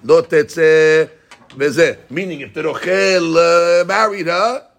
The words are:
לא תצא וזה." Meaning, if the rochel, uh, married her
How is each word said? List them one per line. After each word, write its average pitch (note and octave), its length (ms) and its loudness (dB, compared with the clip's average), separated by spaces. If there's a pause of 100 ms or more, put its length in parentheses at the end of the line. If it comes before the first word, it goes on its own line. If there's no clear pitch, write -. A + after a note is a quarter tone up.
לא D#3+ 260 2
תצא D#3 720 2 (540)
וזה." D3 360 0 (180)
Meaning, E3 300 -8
if B2 120 -18
the D#3 80 -10
rochel, F3 720 -2
uh, E3+ 500 2
married G3+ 420 -2
her G#3+ 340 -2 (180)